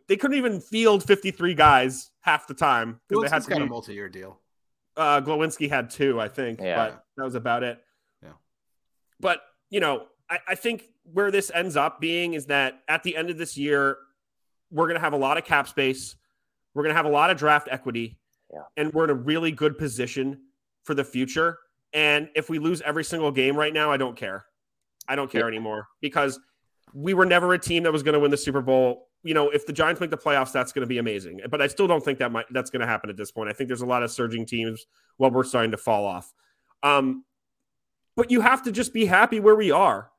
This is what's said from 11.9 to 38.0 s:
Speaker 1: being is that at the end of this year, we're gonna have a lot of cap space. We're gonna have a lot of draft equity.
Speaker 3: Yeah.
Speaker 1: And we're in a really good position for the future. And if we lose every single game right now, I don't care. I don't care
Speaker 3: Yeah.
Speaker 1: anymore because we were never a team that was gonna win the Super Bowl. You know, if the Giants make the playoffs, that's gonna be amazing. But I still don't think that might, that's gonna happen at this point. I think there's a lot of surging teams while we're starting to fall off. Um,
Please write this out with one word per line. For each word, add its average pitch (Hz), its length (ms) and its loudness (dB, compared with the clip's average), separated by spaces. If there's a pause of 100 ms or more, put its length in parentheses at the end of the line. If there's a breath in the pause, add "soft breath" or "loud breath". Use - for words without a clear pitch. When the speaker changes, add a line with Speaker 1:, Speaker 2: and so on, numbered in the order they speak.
Speaker 1:
being 170 340 -4
is 147 140 -8
that 139 400 -2
at 160 160 -2
the 170 140 -6
end 170 120 -6
of 170 80 -6
this 160 200 -10
year, 143 400 0 (720)
we're 165 180 0
gonna 165 120 -2
have 156 140 -2
a 147 40 0
lot 139 200 0
of 165 60 -4
cap 143 240 2
space. 131 480 -4 (580)
We're 143 100 -4
gonna 156 120 0
have 160 100 2
a 151 40 -2
lot 147 200 4
of 180 80 2
draft 147 340 4
equity. 117 480 -8 (340)
Speaker 3:
Yeah. 76 100 -18 (140)
Speaker 1:
And 151 160 -2
we're 160 120 2
in 156 40 0
a 143 60 4
really 156 360 -2
good 151 260 0
position 135 640 -6 (400)
for 156 100 -6
the 139 100 0
future. 151 540 -4 (360)
And 151 420 2
if 156 140 -4
we 160 100 -2
lose 160 220 -2
every 151 220 -4
single 156 280 -2
game 135 260 2
right 151 160 0
now, 151 180 2
I 139 60 2
don't 127 180 -4
care. 98 300 -10 (640)
I 131 80 -4
don't 139 160 -4
care - 100 0
Speaker 3:
Yeah. 117 60 0
Speaker 1:
anymore 110 400 -8 (140)
because 139 380 -2 (540)
we 151 200 -4
were 185 120 4
never 180 280 4
a 180 60 2
team 170 240 -2
that 165 100 2
was 151 100 0
gonna 147 160 4
win 147 120 4
the 143 60 0
Super 139 240 -2
Bowl. 127 480 2 (140)
You 160 100 -4
know, 147 160 4
if 147 160 0
the 156 80 -8
Giants 160 280 0
make 170 80 -4
the 151 80 -4
playoffs, 139 340 0
that's 127 200 -2
gonna 131 160 -4
be 123 120 -2
amazing. 98 500 -6
But 147 120 -2
I 143 60 2
still 190 200 0
don't 165 160 2
think 135 160 -4
that 123 120 0
might, 117 200 -4
that's 127 180 -4
gonna 120 180 -4
happen 107 220 -4
at 98 80 -10
this 104 140 -10
point. 107 180 -8
I 107 40 -6
think 131 140 -6
there's 123 140 -6
a 123 40 -6
lot 123 180 0
of 117 80 -4
surging 117 340 -6
teams 113 400 -6 (320)
while 131 140 4
we're 127 120 2
starting 117 280 0
to 107 60 -6
fall 104 280 0
off. 90 280 -8 (500)
Um, 135 420 2 (920)